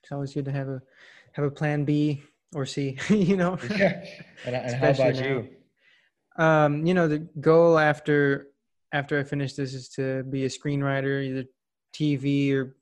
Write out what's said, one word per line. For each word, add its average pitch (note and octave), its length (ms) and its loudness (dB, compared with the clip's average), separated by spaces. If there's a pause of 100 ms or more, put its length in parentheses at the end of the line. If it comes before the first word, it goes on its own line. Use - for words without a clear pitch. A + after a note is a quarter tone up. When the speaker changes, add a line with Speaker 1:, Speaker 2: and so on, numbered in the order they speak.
Speaker 1:
It's - 80 -16
always C#3+ 220 -8
good D3 120 -4
to C3+ 80 -6
have C#3 160 -6
a, C3 120 -8 (520)
have D3 120 -2
a C#3 60 0
plan D3 340 -2
B. D3 380 0 (320)
or C#3 100 -4
see, C3+ 380 -6
<laughs> - 60 -10
you G3 280 4
know? F3+ 200 0 (120)
Speaker 2:
Yeah. G3 360 0 (400)
And, B2 100 -4
and B2 200 -4
how C3+ 120 0
Speaker 1:
Especially C3+ 240 4
Speaker 2:
about B2+ 120 0
Speaker 1:
now. C3 40 -4
Speaker 2:
you? C3 220 -4 (920)
Speaker 1:
Um, D3+ 420 4
you F3+ 80 2
know, F3 140 4
the D3+ 120 0 (200)
goal E3 380 6
after, D3 720 2 (440)
after C#3+ 280 -2
I C#3 40 -4
finish C#3+ 300 -6
this C3+ 200 -6
is B2+ 160 -14
to C3 340 -6
be C3+ 220 -4
a B2+ 40 -2
screenwriter, C#3 760 -2
either C3 220 -6 (480)
T D3+ 220 0
V C#3 400 0
or C3+ 260 -4